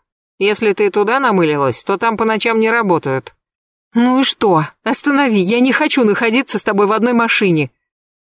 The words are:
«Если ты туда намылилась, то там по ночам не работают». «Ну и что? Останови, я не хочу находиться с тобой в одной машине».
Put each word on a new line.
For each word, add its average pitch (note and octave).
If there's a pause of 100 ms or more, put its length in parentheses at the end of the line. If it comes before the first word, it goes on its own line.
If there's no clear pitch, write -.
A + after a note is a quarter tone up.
(380)
«Если G#3
ты G3+
туда G#3
намылилась, D#3
то G3
там A3+
по A3+
ночам A3
не A3
работают». E3+ (580)
«Ну B3
и -
что? E3+ (160)
Останови, C4
я G3
не B3+
хочу C#4+
находиться A3+
с -
тобой G#3
в G3+
одной A3+
машине». G3+ (600)